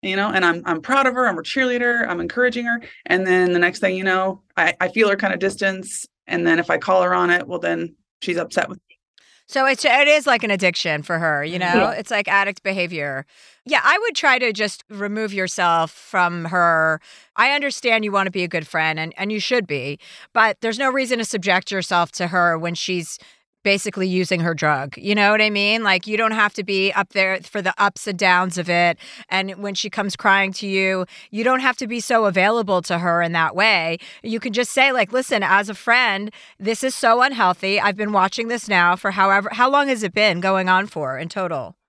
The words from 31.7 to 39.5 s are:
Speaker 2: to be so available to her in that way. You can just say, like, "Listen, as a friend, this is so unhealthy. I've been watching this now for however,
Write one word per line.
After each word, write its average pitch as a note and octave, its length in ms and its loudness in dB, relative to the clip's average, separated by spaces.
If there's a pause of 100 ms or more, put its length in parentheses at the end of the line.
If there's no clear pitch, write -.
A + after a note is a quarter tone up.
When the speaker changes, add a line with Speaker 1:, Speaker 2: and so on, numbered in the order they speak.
Speaker 2:
to B3+ 80 -6
be A#3 140 -6
so A3 240 2
available G3 580 2
to E3+ 180 -4
her E3+ 200 0
in E3+ 120 0
that E3 220 0
way. F3 440 2 (240)
You A3 180 -6
can A3 140 -8
just B3 160 -2
say, C4+ 220 4
like, G#3 200 0
"Listen, B3 300 -2
as G3 260 2
a G#3+ 60 -10
friend, A3 560 0 (280)
this G#3+ 240 -4
is C4 120 -4
so A#3+ 260 4
unhealthy. G#3 600 2
I've G3 160 0
been G#3 160 -4
watching G3+ 360 0
this A#3 200 -6
now F3+ 280 4
for G3 140 -4
however, G3 420 2